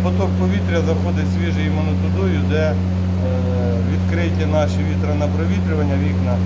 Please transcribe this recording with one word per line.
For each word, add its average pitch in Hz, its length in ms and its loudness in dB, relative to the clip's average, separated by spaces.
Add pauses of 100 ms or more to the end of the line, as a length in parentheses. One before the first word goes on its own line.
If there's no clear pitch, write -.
поток 92 260 0 (100)
повітря 92 400 0 (100)
заходить - 440 0
свіжий - 340 0
іменно 92 260 0 (100)
тудою, 92 360 0 (100)
де, 92 160 2
е, 92 100 0 (1160)
відкриті - 600 0
наші 151 280 0 (100)
вітра - 260 0
на 147 200 0
провітрювання, 92 680 0
вікна. 92 300 0 (100)